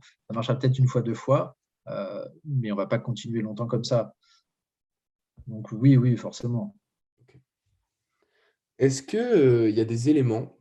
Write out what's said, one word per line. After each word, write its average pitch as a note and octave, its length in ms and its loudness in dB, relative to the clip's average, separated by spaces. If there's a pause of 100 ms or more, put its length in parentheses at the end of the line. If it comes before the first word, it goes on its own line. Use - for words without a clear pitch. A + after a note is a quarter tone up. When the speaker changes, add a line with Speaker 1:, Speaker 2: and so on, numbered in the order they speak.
(300)
Speaker 1:
Ça G#2+ 60 -10
marchera A#2+ 240 -2
peut-être C3 200 0
une B2+ 100 4
fois, B2 120 0
deux A2+ 140 -4
fois, - 420 -2 (320)
euh, G2+ 360 -8 (200)
mais B2+ 260 -4
on G2+ 60 -4
va G2 100 -2
pas A#2+ 120 -2
continuer A2+ 420 -6
longtemps A2 260 -6
comme - 180 -4
ça. A#2 300 -2 (1300)
Donc G#2+ 260 -12
oui, C3 240 6
oui, B2 200 4
forcément. A2 600 -8 (440)
Speaker 2:
Ok. - 180 -20 (1400)
Est-ce C3 240 0
que, - 140 -6
euh, C#3 540 4
il G#2+ 60 0
y A2 40 2
a A2 60 2
des A#2 240 0
éléments C3 500 0